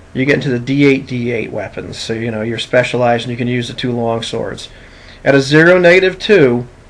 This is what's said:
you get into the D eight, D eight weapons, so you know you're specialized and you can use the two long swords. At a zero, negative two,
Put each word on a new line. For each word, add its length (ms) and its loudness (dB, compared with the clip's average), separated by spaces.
you 120 -2
get 100 2
into 140 -4
the 100 -2
D 260 0
eight, 220 2
D 240 -6
eight 220 -6
weapons, 440 -10
so 140 -10
you 200 -4
know 100 -6
you're 180 -6
specialized 640 0
and 80 -8
you 60 -8
can 100 -4
use 220 -4
the 40 -14
two 200 -6
long 300 -4
swords. 440 -8
At 120 4
a 60 6
zero, 380 4
negative 400 4
two, 480 2